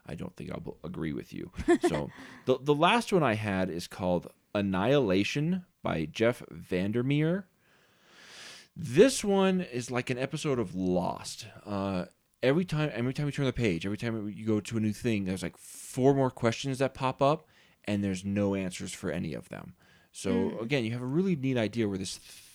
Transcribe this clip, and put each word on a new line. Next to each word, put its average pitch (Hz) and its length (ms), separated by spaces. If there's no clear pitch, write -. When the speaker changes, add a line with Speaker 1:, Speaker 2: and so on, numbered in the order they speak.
Speaker 1:
I - 100
don't - 200
think 73 160
I'll - 100
b-, - 100
agree 78 300
with 58 200
you. 64 180
Speaker 2:
<laughs> 330 200
Speaker 1:
So, 73 220
the, 127 140
the 143 140
last 185 400
one 180 100
I 120 120
had 98 340
is 85 180
called 90 440
Annihilation 107 1080
by 82 220
Jeff 113 440
Vandermeer. 120 1000
This 170 480
one 190 380
is 123 300
like 123 180
an 127 80
episode 135 420
of 90 160
Lost. 90 680
Uh, 98 400
every 151 240
time, 151 280
every 120 200
time 147 120
you 143 60
turn 139 140
the 123 80
page, 95 320
every 101 120
time 113 320
you 104 160
go 107 160
to 113 160
a - 20
new 107 140
thing, 107 320
there's, 92 180
like, 80 140
four - 560
more 135 180
questions 123 480
that 135 140
pop 131 280
up, 147 260
and 101 180
there's 95 200
no 101 320
answers 95 380
for 92 180
any 135 220
of - 160
them. 50 240
So, - 200
Speaker 2:
Mm. 107 300
Speaker 1:
again, 120 240
you 110 60
have 123 100
a 127 40
really 175 300
neat 131 220
idea 110 320
where 98 80
this 92 200
th-, - 60